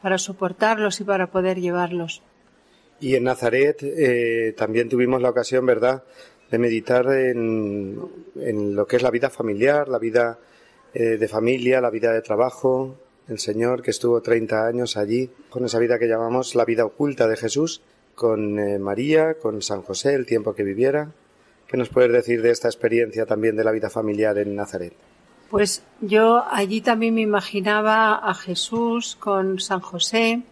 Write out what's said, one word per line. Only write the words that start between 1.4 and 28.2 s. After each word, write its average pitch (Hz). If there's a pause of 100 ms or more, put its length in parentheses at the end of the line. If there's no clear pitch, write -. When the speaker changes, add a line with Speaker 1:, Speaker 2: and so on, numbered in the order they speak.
Speaker 1:
llevarlos. 175 (760)
Speaker 2:
Y 135
en 123
Nazaret, 127
eh, 120
también 110
tuvimos 123
la 127
ocasión, 127
¿verdad?, 123 (480)
de 117
meditar 120
en, 113 (360)
en 107
lo 101
que 123
es 123
la 127
vida 120
familiar, 127
la 127
vida, 117 (540)
eh, 117
de 107
familia, 123
la 120
vida 113
de 113
trabajo. 131 (300)
El 110
Señor, 120
que 123
estuvo 120
treinta 113
años 120
allí, 117 (180)
con 123
esa 113
vida 117
que 117
llamamos 117
la 120
vida 113
oculta 127
de 110
Jesús, 143 (320)
con, 107
eh, 101
María, 143
con 107
San 98
José, 135
el 131
tiempo 107
que 107
viviera. 127 (580)
¿Qué -
nos 123
puedes 127
decir 120
de 120
esta 117
experiencia 113
también 107
de 110
la 110
vida 110
familiar 107
en 101
Nazaret? 95 (560)
Speaker 1:
Pues 208 (180)
yo 226
allí 208
también 226
me 226
imaginaba 214
a 185